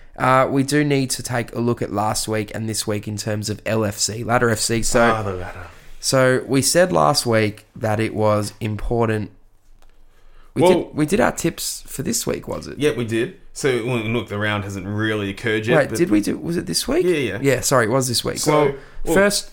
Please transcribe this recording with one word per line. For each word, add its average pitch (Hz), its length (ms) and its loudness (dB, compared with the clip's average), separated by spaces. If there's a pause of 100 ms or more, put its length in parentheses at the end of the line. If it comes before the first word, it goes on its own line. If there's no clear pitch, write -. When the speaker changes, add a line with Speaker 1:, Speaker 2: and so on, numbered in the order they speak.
(180)
Speaker 1:
uh, 131 320 4
we 135 140 2
do 147 180 2
need 139 280 2
to - 120 -6
take 120 320 -6
a 117 60 -4
look 120 200 0
at - 120 -4
last 104 340 -2
week 110 280 -2
and 110 140 -6
this 107 200 -4
week 107 180 -4
in 107 100 -6
terms 107 340 -4
of 104 160 -6
L 110 180 0
F 101 140 -4
C, 110 260 -4
Ladder 117 260 2
F 107 80 2
C. 113 240 0
So, 120 180 4
Speaker 2:
Ah, 113 220 4
the 98 120 -4
ladder. 90 320 -10 (340)
Speaker 1:
so 131 480 2
we 135 120 2
said 175 320 4
last 151 320 4
week 110 420 0 (100)
that 107 240 -2
it 110 140 -2
was 104 460 2
important. 110 680 -2 (1200)
We 131 80 2
Speaker 2:
Well 185 120 8 (100)
Speaker 1:
did, - 120 -14
we 156 100 0
did 190 140 2
our 80 100 2
tips - 560 -4
for - 160 -8
this - 240 -4
week, - 220 -4
was - 180 -8
it? - 120 -12
Speaker 2:
Yeah, 143 180 2
we 123 80 -4
did. 113 340 -2 (140)
So, 127 340 -2
well, 127 120 -2
look, 110 300 -4
the 104 100 -6
round 104 260 -2
hasn't 98 220 -8
really 104 440 -2
occurred 110 360 -2
yet, 120 120 4
Speaker 1:
Wait, 127 120 2
Speaker 2:
but 110 80 -2
Speaker 1:
did 180 120 2
we - 100 4
do... - 180 -4
Was 170 180 -6
it - 100 -6
this - 220 -4
week? 339 160 2
Speaker 2:
Yeah, 180 120 2
yeah. 107 260 -2
Speaker 1:
Yeah, 135 180 2
sorry, 127 260 2
it - 40 0
was 127 180 2
this 120 160 -2
week. - 140 -4
Speaker 2:
So, - 140 2
Speaker 1:
Well, 147 220 4 (300)
Speaker 2:
well 165 100 2
Speaker 1:
first, 202 380 2